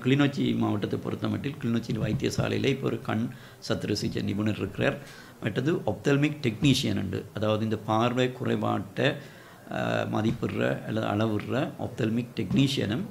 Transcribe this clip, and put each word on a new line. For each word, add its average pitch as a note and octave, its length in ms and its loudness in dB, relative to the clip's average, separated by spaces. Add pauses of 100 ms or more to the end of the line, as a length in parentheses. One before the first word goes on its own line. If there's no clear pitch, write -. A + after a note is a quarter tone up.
கிளிநொச்சி C3 520 4
மாவட்டத்தை G#2+ 420 0
பொறுத்த A2+ 300 -2
மட்டில் G#2 340 -2
கிளிநொச்சி A#2 300 0
வைத்தியசாலையில A2 720 0
இப்ப C3+ 220 2
ஒரு A#2 160 -2
கண் A2+ 280 -2 (380)
சத்திர - 240 0
சிகிச்சை A2 300 -2
நிபுணர் G2+ 340 0
இருக்கிறார். A#2 420 -2 (440)
மற்றது B2+ 300 0
ophthalmic D3+ 720 2
technician A#2+ 560 4
உண்டு, G2 260 -2 (100)
அதாவது G#2+ 300 2
இந்த G#2+ 120 0
பார்வை A#2+ 560 2
குறைபாட்டை, A2+ 840 0 (580)
அ, A2+ 400 0
மதிப்பிடுற A#2 720 0
அல்லது A2 200 -2
அளவிடுற G#2+ 720 0
ophthalmic A#2 580 -2
டெக்னீஷியனும் A#2 760 2